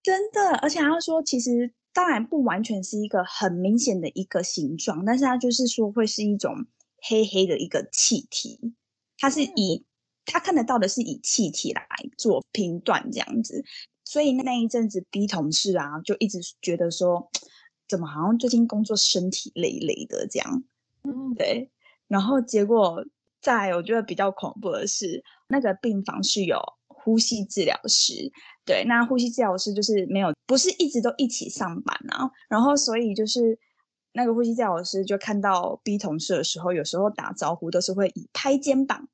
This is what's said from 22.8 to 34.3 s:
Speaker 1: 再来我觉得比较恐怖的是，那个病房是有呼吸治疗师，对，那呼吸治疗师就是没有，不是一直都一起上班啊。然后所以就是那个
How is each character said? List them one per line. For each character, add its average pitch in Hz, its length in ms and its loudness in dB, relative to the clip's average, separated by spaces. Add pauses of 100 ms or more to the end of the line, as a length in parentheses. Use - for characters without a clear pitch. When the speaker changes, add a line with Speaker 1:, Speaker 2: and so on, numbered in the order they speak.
Speaker 1:
再 254 120 2
来 196 220 2
我 175 80 -2
觉 208 100 -2
得 226 80 2
比 190 140 -8
较 196 160 2
恐 - 300 -8
怖 185 100 -4
的 123 160 -2
是， - 360 -4 (260)
那 277 100 2
个 208 140 2
病 202 300 -2
房 - 200 -6
是 196 220 0
有 135 120 0 (300)
呼 - 300 0
吸 220 260 0
治 190 220 -2
疗 - 220 0
师， - 440 0 (380)
对， 180 160 2
那 233 180 4
呼 254 140 2
吸 240 140 2
治 254 100 -2
疗 190 160 2
师 202 160 -4
就 208 80 0
是 202 240 2
没 185 140 0
有， 180 120 2 (140)
不 262 100 2
是 359 220 4
一 330 120 2
直 240 120 0
都 233 160 0
一 269 100 2
起 - 220 -6
上 175 320 -6
班 - 160 -4 (120)
啊。 - 200 -4 (180)
然 220 140 2
后 285 160 6
所 233 220 0
以 220 160 0
就 214 100 0
是 226 320 2 (560)
那 247 100 0
个 233 80 2